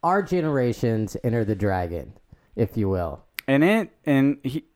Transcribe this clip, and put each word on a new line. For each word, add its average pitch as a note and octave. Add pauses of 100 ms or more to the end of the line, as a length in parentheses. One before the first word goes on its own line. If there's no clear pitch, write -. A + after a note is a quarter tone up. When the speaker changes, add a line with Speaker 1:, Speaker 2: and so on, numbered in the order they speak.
Speaker 1:
our F#3
generation's B2+
Enter A#2
the G#2
Dragon, F2+ (420)
if A2
you G#2
will. F2 (200)
Speaker 2:
And C#3
it, G3+ (160)
and C#3
he C3+ (120)